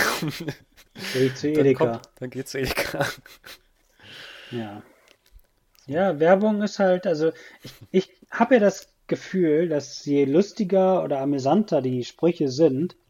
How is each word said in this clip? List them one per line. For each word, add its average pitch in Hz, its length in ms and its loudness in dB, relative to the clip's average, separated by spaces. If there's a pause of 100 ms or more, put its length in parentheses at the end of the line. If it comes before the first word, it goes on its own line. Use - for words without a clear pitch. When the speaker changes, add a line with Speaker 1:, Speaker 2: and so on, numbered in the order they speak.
(220)
Speaker 1:
<laughs> 156 320 -8 (580)
Speaker 2:
Geh 131 200 0
zu 147 200 -6
Speaker 1:
dann 139 200 4
Speaker 2:
Edeka. - 20 -2
Speaker 1:
kommt, 120 420 -4
dann 127 140 -12
geh 127 140 -10
zu - 140 -12
Edeka. - 480 -4 (1400)
Speaker 2:
Ja. 110 320 -10 (1040)
Ja, 165 340 0
Werbung 202 420 4
ist 202 160 -4
halt, 185 280 2
also 160 260 0 (300)
ich, - 100 -18 (180)
ich - 200 0 (200)
hab - 220 0
ja 254 60 8
das - 360 0 (120)
Gefühl, 170 600 0
dass 147 360 -6
je 143 200 2
lustiger 185 800 2
oder 143 160 -4
amüsanter 143 640 0
die 127 220 -2
Sprüche 165 440 0
sind, 139 480 0 (140)